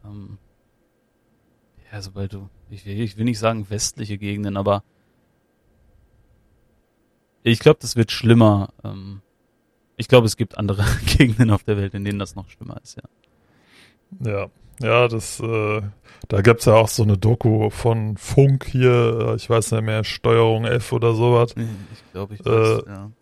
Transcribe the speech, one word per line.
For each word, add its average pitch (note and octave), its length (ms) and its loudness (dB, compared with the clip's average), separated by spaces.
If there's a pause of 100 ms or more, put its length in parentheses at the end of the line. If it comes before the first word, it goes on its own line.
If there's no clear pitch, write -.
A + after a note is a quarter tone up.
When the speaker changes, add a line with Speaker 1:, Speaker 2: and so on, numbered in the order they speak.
Speaker 1:
ähm, G2+ 340 -18 (1500)
ja, G#2+ 100 -12
sobald G2 300 -10
du, G2 160 -16 (220)
ich G#2 160 -20
will, G2+ 140 -8
ich G#2 160 -6
will A2 80 -4
nicht A#2 140 -2
sagen A2 320 -2
westliche G#2 480 -6
Gegenden, G2+ 380 -6
aber G2+ 260 0 (2500)
ich A2+ 180 2
glaube, D3+ 200 6
das - 160 -8
wird A2+ 160 0
schlimmer. A2 580 4 (140)
Ähm, G2 380 -14 (720)
ich - 120 -10
glaube, A#2+ 180 6
es G#2 100 -2
gibt - 220 -8
andere G2+ 260 -2
<laughs> A2+ 220 0
Gegenden A#2 440 4
auf G2+ 140 0
der G#2 120 -2
Welt, G2 180 -6
in G2 100 -6
denen G2+ 140 -4
das G2 160 -10
noch F#2 160 -16
schlimmer - 320 -18
ist, - 160 -20
ja. - 60 -20 (1300)
Speaker 2:
Ja. G2 180 -6 (320)
Ja, A#2 260 4
das, A2+ 320 -6
äh, G#2+ 420 -4 (460)
da G2+ 120 0
gibt's A2+ 240 4
ja A#2 100 6
auch A2 140 6
so - 140 -2
eine G#2 160 2
Doku A2 500 2
von A2 480 -4
Funk C#3 480 2
hier, A#2+ 680 0
äh, A2 40 -4
ich - 140 -8
weiß A2+ 220 0
nicht A2 100 -2
mehr, A2 220 -4
Steuerung A2+ 600 0
F A#2 300 -4
oder A#2 180 0
sowas. A#2 420 2
Speaker 1:
Ich G#2+ 580 -12
glaub, G2 200 -10
ich G#2 80 -16
Speaker 2:
Äh, - 60 -20
Speaker 1:
weiß, A2 400 2
ja. G2+ 240 -16 (120)